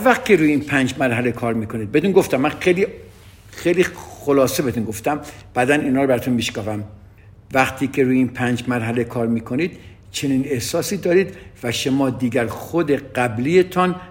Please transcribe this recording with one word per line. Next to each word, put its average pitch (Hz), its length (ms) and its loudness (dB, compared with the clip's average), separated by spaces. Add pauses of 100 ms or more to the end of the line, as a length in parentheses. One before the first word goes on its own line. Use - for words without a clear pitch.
وقت 247 200 4
که 202 120 6
روی 151 140 4
این 147 100 2
پنج 131 380 0
مرحله 120 340 0
کار 117 220 -2
می‌کنید، 110 380 -4
بدون 165 200 2
گفتم، 160 280 4
من 147 100 0
خیلی، 180 360 0 (640)
خیلی 175 440 0
خلاصه - 680 0
بهتون 120 220 -2
گفتم، 139 360 -4 (340)
بعداً 123 200 4
اینا 139 280 2
رو 135 60 4
براتون 123 260 2
میشکافم. 107 500 -4 (680)
وقتی 131 340 0
که 135 180 0
روی 127 120 4
این 127 120 4
پنج 123 400 -2
مرحله 117 360 0
کار 117 220 -4
می‌کنید، 127 520 -2 (320)
چنین 139 340 0
احساسی 151 520 -2
دارید 185 380 2 (280)
و 120 100 -2
شما 135 380 0
دیگر 117 360 0
خود 143 440 -2
قبلیتان 160 1040 0 (160)